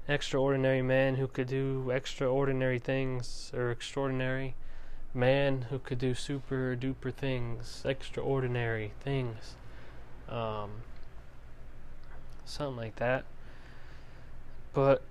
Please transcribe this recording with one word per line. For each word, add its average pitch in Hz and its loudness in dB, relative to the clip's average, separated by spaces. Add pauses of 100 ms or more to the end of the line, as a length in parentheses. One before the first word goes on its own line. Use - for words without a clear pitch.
extraordinary 135 4
man 131 6
who 135 2
could 127 0
do 131 0
extraordinary 131 2
things, 127 0
or 123 2
extraordinary 131 0 (600)
man 131 6
who 135 -2
could 123 -2
do 127 4
super 131 0
duper 127 -2
things, 120 -2
extraordinary 123 0
things. 127 -2 (720)
Um, 107 -4 (1600)
something 139 -4
like 113 -6
that. 127 2 (1500)
But 139 6